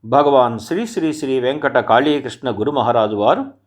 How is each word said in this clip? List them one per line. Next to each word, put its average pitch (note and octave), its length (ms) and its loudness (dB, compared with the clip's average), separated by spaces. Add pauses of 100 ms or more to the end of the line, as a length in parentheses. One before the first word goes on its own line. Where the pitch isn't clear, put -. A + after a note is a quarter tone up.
భగవాన్ B2+ 560 2
శ్రీ E3 280 -6
శ్రీ E3 260 -4
శ్రీ C3+ 260 -4
వెంకట C3 380 -2
కాళీకృష్ణ B2+ 720 0
గురు G#2+ 220 -4
మహారాజు A#2 440 0
వారు C3+ 280 2 (240)